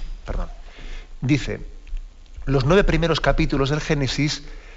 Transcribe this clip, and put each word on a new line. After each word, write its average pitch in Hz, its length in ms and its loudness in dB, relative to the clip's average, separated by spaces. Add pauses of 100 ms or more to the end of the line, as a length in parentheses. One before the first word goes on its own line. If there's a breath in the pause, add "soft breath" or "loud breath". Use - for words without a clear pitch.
(240)
Perdón. - 240 -4 (720 loud breath)
Dice, 127 400 0 (880)
los 135 180 4
nueve 180 200 6
primeros 160 360 4
capítulos 139 500 2
del 151 100 0
Génesis 143 640 0 (320 loud breath)